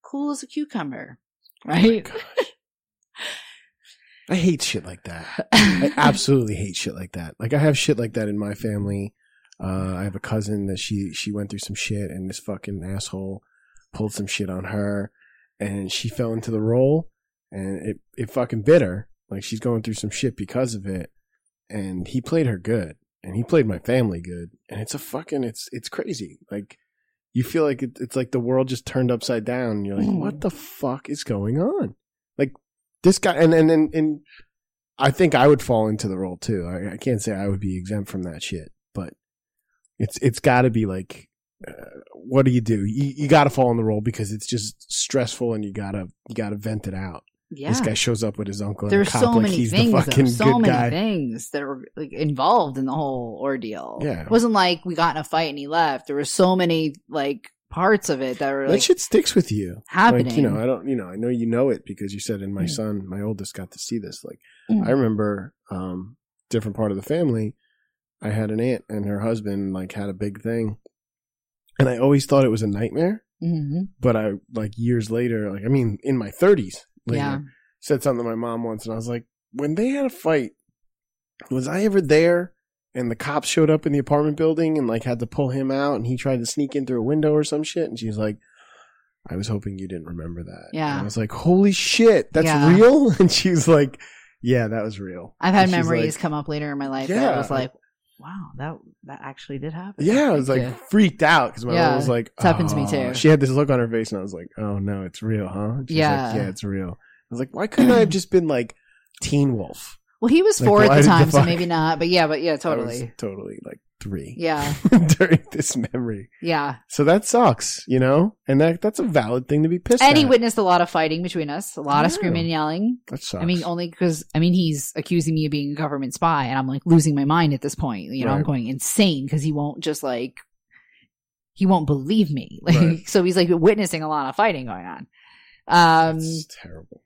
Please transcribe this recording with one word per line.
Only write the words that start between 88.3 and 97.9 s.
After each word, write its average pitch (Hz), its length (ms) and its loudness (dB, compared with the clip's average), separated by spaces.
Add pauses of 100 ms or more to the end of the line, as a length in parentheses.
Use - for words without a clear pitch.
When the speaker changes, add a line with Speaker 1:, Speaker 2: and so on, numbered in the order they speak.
Speaker 2:
"I 82 100 -10
was 104 100 -6
hoping 101 320 -6
you 95 80 -10
didn't 85 200 -10
remember 85 360 -12
that." - 300 -18
Speaker 1:
Yeah. 151 180 -4
Speaker 2:
And 139 100 -4
I - 40 -6
was 104 120 -8
like, 110 140 -4
"Holy 190 400 4
shit, 214 640 4
that's 160 120 4
Speaker 1:
Yeah. 156 300 6
Speaker 2:
real?" 254 340 8
<laughs> 151 100 0
And 180 120 8
she's 165 360 2
like, 143 320 6 (420)
"Yeah, 120 260 2
that 110 160 -2
was 104 160 -6
real." 90 400 -14
Speaker 1:
I've 185 160 2
had 196 80 8
Speaker 2:
And 185 80 4
she's 175 60 2
Speaker 1:
memories 165 380 0
Speaker 2:
like, - 60 -10
Speaker 1:
come 156 120 -2
up 147 140 -6
later 147 240 -4
in 143 60 -6
my 139 120 -6
life 135 200 -4
Speaker 2:
Yeah. 220 120 0
Speaker 1:
that 233 140 2
I - 20 0
was 113 120 -4
like, 131 220 -2 (480)